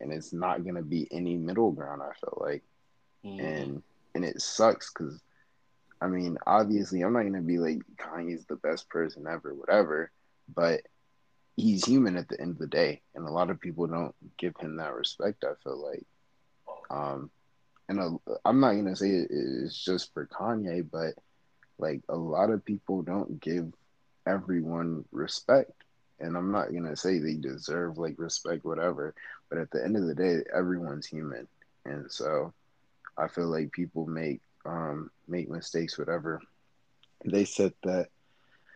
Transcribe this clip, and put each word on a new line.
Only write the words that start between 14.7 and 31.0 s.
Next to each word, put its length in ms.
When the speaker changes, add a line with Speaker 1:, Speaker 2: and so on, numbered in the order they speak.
Speaker 1:
that 180
respect, 500
I 180
feel 140
like. 280
Um, 400
and 120
a, 100
I'm 160
not 140
gonna 220
say 140
it, 200
it's 540
just 300
for 120
Kanye, 640
but, 240
like, 300
a 80
lot 340
of 140
people 380
don't 380
give 320
everyone 840
respect. 600
And 160
I'm 160
not 200
gonna 240
say 220
they 160
deserve, 640
like, 200
respect, 460
whatever, 500
but 80
at 120
the 140
end 120
of 100
the 80
day, 260
everyone's 520